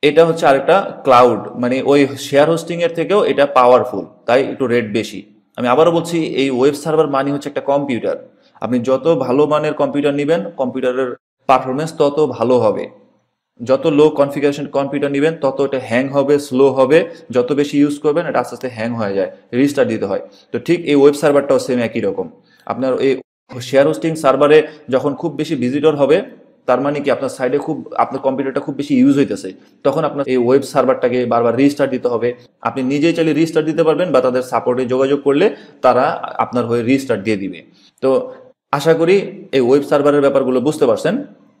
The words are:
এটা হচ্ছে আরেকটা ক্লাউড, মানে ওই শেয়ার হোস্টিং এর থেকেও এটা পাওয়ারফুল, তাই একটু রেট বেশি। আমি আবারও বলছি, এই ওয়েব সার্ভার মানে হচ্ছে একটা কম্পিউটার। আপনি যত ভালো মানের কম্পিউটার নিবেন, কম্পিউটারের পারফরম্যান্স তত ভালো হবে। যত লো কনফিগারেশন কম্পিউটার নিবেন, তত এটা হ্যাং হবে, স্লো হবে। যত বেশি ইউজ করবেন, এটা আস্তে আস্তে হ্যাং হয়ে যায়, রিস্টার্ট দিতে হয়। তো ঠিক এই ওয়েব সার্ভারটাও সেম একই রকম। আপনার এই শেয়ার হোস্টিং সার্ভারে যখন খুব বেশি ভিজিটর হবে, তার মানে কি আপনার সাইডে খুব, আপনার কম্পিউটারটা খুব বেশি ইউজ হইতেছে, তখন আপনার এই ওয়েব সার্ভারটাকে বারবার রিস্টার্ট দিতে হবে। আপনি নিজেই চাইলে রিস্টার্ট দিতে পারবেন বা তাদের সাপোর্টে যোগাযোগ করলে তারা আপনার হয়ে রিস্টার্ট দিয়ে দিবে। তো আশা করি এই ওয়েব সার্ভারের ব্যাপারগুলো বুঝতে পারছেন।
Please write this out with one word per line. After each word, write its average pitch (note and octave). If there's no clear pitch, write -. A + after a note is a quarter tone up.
এটা D3+
হচ্ছে E3
আরেকটা D3
ক্লাউড, B2
মানে B2
ওই C#3+
শেয়ার D3
হোস্টিং E3+
এর E3+
থেকেও E3+
এটা C#3+
পাওয়ারফুল, B2
তাই B2+
একটু -
রেট A#2
বেশি। G#2
আমি A#2+
আবারও D#3
বলছি, E3+
এই C#3
ওয়েব C3
সার্ভার D#3
মানে C#3
হচ্ছে C#3+
একটা C3+
কম্পিউটার। C3+
আপনি A#2
যত C3
ভালো C#3
মানের D3+
কম্পিউটার C#3+
নিবেন, D3+
কম্পিউটারের B2+
পারফরম্যান্স C3+
তত C#3+
ভালো B2
হবে। G2
যত C3
লো D3+
কনফিগারেশন C#3+
কম্পিউটার C#3
নিবেন, C#3+
তত C3+
এটা C3+
হ্যাং A#2
হবে, C#3
স্লো C3+
হবে। C3
যত B2
বেশি C#3+
ইউজ C#3+
করবেন, D3
এটা B2+
আস্তে B2
আস্তে B2+
হ্যাং A#2
হয়ে G#2+
যায়, F#2
রিস্টার্ট C3
দিতে A2
হয়। G2
তো A#2
ঠিক E3+
এই D3
ওয়েব C#3+
সার্ভারটাও C#3+
সেম B2
একই A2+
রকম। F#2+
আপনার B2+
এই C3
শেয়ার C#3
হোস্টিং D#3+
সার্ভারে D3
যখন C3
খুব D#3
বেশি D3
ভিজিটর C#3
হবে, C#3+
তার B2+
মানে C#3+
কি C#3
আপনার A#2+
সাইডে C3+
খুব, C#3
আপনার C3
কম্পিউটারটা C3+
খুব D3
বেশি C#3
ইউজ C3+
হইতেছে, G2
তখন D3
আপনার C#3+
এই C3
ওয়েব B2+
সার্ভারটাকে B2+
বারবার A#2
রিস্টার্ট C#3
দিতে B2
হবে। A#2+
আপনি C3
নিজেই D3
চাইলে D#3+
রিস্টার্ট D#3
দিতে D#3+
পারবেন D#3+
বা C3
তাদের B2+
সাপোর্টে B2
যোগাযোগ C3+
করলে D3
তারা B2+
আপনার A#2
হয়ে A#2
রিস্টার্ট A#2+
দিয়ে G#2+
দিবে। F#2
তো C3
আশা D3
করি E3+
এই C3+
ওয়েব C3
সার্ভারের C#3+
ব্যাপারগুলো C3
বুঝতে D3
পারছেন। F3+